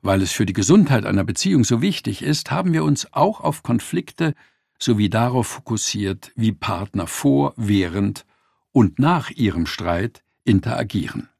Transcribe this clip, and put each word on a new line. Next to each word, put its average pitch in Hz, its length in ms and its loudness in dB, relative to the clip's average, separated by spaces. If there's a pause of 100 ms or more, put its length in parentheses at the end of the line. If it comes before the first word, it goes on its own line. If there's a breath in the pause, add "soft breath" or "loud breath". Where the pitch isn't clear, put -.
weil 95 180 2
es 92 120 -2
für 104 140 0
die 92 60 -4
Gesundheit 117 540 4
einer 98 160 0
Beziehung 139 400 2
so 117 180 2
wichtig - 420 -4
ist, - 280 -4
haben 180 220 0
wir 160 100 0
uns 147 300 0
auch 190 280 0
auf 151 220 -4
Konflikte - 720 -4 (460 soft breath)
sowie 104 300 2
darauf 120 360 0
fokussiert, - 880 -6
wie 110 160 0
Partner 95 560 -6
vor, 139 500 0
während 101 720 -2 (460)
und 113 260 4
nach 151 320 2
ihrem 87 360 -2
Streit 87 580 -4 (180)
interagieren. 104 840 -2 (120)